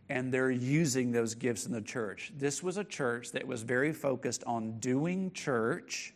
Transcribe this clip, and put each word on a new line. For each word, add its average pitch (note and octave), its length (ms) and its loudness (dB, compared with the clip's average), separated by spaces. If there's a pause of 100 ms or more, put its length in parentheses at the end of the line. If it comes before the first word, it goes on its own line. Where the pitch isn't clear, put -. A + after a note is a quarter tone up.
and C3 260 -2
they're C3 160 4
using C3 640 4
those A#2 240 2
gifts A#2+ 300 0
in - 80 -4
the A#2 80 -2
church. G#2 560 -6
This C#3+ 260 -2
was F3+ 140 -2
a G#3 60 -2
church B2 500 -2
that C3 120 -2
was B2 180 -4
very B2+ 280 4
focused C3 540 -2
on A2+ 340 -2
doing F3 520 0
church - 840 -2